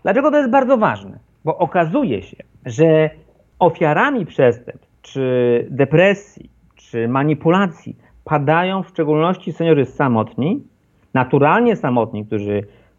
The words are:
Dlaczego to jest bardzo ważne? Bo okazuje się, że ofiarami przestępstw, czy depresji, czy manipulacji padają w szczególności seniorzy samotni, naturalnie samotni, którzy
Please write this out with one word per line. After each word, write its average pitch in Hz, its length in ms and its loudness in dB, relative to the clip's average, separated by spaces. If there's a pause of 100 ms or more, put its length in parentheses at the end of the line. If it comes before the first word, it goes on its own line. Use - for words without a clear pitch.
Dlaczego 269 280 0
to 294 60 2
jest 269 120 0
bardzo 262 280 2
ważne? 104 420 -4 (260)
Bo 156 120 -2
okazuje 170 640 -2
się, - 160 -20 (280)
że 156 440 2 (500)
ofiarami 180 680 0
przestępstw, - 600 -2 (140)
czy 123 680 -2
depresji, 165 800 0 (260)
czy 117 320 -6
manipulacji 151 880 0 (280)
padają 165 600 0
w - 60 -20
szczególności 160 640 -2
seniorzy 160 320 2
samotni, 127 760 -2 (500)
naturalnie 156 640 2
samotni, 120 500 -4
którzy 104 380 -4 (360)